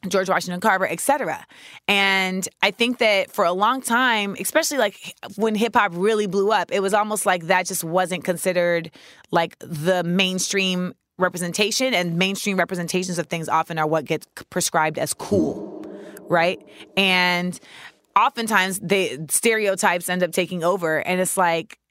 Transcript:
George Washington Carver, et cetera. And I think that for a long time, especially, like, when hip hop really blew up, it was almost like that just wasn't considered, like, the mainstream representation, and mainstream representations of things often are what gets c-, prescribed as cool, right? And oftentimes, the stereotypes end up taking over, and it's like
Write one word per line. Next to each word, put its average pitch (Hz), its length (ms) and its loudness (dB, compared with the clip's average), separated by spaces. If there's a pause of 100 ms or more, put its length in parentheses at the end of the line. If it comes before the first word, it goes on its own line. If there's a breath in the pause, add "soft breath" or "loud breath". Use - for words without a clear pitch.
George 185 220 0
Washington 180 320 -2
Carver, 190 260 2
et 170 120 -4
cetera. 254 460 -2 (420 loud breath)
And 190 600 2 (140)
I 196 80 4
think 240 300 0
that 208 320 2
for 214 140 0
a 170 60 2
long 214 300 0
time, 233 580 2
especially, 302 380 0
like, 208 380 -2 (220)
when 214 180 2
hip 220 200 0
hop 208 200 4
really 214 320 2
blew 196 240 0
up, 196 200 0
it 196 100 0
was 190 120 0
almost 214 320 0
like 185 220 0
that 185 180 2
just 185 180 -6
wasn't 175 400 -2
considered, 175 680 0 (400 loud breath)
like, 170 280 -2
the 170 440 -2
mainstream 185 920 0 (240)
representation, 185 760 0
and 175 200 0
mainstream 190 420 0
representations 180 600 -2
of 165 80 -2
things 165 240 -6
often 160 300 -2
are 156 80 0
what 151 180 0
gets 160 220 -4 (100)
c-, - 140 -16
prescribed 160 480 -2
as - 160 -4
cool, - 680 -2 (460 loud breath)
right? 175 320 2 (340 loud breath)
And 180 640 2 (560 loud breath)
oftentimes, 208 640 2
the 165 500 0
stereotypes 196 800 0
end 180 120 0
up 175 100 0
taking 180 320 -2
over, 165 360 0
and 180 200 -2
it's 185 180 0
like 170 420 0 (120)